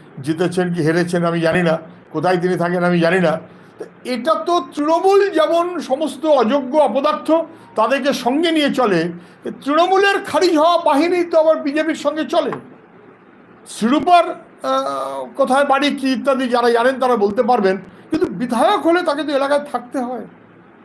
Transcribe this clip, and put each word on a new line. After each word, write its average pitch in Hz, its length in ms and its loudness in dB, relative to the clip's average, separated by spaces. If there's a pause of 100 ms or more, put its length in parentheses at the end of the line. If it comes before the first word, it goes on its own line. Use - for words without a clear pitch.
(240)
জিতেছেন 175 520 -2
কি 170 80 -2
হেরেছেন 170 420 0
আমি 170 160 0
জানি 165 220 2
না, 165 160 2 (320)
কোথায় 175 260 0
তিনি 180 200 -2
থাকেন 175 280 -2
আমি 175 160 2
জানি 170 200 2
না। 160 200 -2 (380)
তো - 60 -16 (200)
এটা 254 300 -2
তো 330 300 -2 (100)
তৃণমূল 370 560 2
যেমন 330 500 0
সমস্ত 285 460 -4
অযোগ্য 269 520 2
অপদার্থ 294 540 0 (420)
তাদেরকে 254 380 0
সঙ্গে 320 400 -2
নিয়ে 294 220 0
চলে, 180 380 0 (320)
তৃণমূলের 359 800 0
খারিজ 339 320 0
হওয়া 330 220 4
বাহিনী 330 460 2
তো 339 160 2
আবার 311 160 4
বিজেপির 311 380 -2
সঙ্গে 294 300 -4
চলে। 294 280 -2 (1120)
শিরূপার, 311 580 2 (380)
আহ, 269 640 -4 (100)
কোথায় 269 280 2
বাড়ি 269 320 0
কি 269 160 -2
ইত্যাদি 262 360 0
যারা 240 220 2
জানেন 240 300 2
তারা 247 160 2
বলতে 208 260 0
পারবেন, 208 340 2 (340)
কিন্তু 320 160 0
বিধায়ক 247 600 0
হলে 349 160 4
তাকে 302 220 -2
তো 294 80 -4
এলাকায় 277 400 0
থাকতে 240 260 -8
হয়। 240 280 -6 (580)